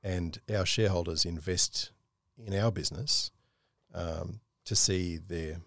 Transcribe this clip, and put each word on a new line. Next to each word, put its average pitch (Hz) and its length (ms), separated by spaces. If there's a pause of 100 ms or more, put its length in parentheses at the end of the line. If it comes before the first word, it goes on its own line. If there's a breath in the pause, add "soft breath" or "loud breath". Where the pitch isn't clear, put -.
And 90 380 (160)
our 92 100
shareholders 87 600
invest 85 640 (460)
in 107 180
our 107 160
business, - 600 (640)
um, 87 460 (240)
to - 120
see 92 420
their 82 500